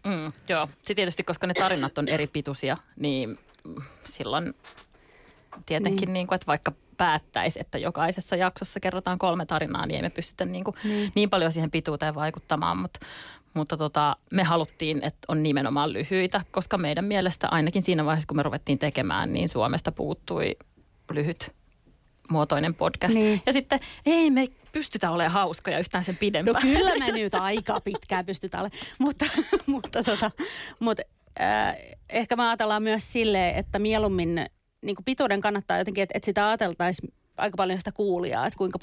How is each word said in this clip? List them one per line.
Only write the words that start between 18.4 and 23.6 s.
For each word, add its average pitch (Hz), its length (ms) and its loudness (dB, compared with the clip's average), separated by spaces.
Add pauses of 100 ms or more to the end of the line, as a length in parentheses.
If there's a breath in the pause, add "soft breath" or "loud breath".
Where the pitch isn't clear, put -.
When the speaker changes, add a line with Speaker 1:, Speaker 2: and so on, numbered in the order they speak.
Speaker 1:
ruvettiin 139 360 0
tekemään, 143 540 0
niin 170 160 0
Suomesta 131 420 0
puuttui - 640 -2 (560)
lyhyt 151 440 -4 (760)
muotoinen 156 460 2
podcast. 180 380 0
Speaker 2:
Niin. 214 320 4
Speaker 1:
Ja 269 80 4
sitten 311 260 2 (260 loud breath)